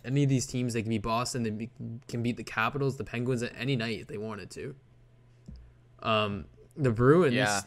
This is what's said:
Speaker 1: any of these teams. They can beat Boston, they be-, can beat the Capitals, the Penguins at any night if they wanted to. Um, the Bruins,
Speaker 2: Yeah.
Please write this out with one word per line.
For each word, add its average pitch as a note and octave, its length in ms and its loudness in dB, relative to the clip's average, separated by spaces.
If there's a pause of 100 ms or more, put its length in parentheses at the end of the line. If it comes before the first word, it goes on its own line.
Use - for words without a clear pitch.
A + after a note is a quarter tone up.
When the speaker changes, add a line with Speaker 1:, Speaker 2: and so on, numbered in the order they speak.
Speaker 1:
any C#3 200 2
of C3+ 60 4
these C3 160 2
teams. B2 280 -2
They A#2 80 0
can G#2+ 80 -2
beat G#2+ 140 0
Boston, A#2 400 -2
they A2 80 -2
be-, A2 180 -6 (400)
can A#2 140 -4
beat A#2+ 120 0
the A2+ 80 -10
Capitals, C3 540 -2
the A2 80 -6
Penguins A#2+ 380 -2
at - 140 -6
any C3+ 200 0
night A2+ 240 -2
if A#2+ 60 -14
they - 100 -10
wanted G#2 340 -8
to. C3+ 240 -10 (1300)
Um, G#2+ 420 0 (300)
the C#3 160 2
Bruins, C3 440 6
Speaker 2:
Yeah. G#2 320 2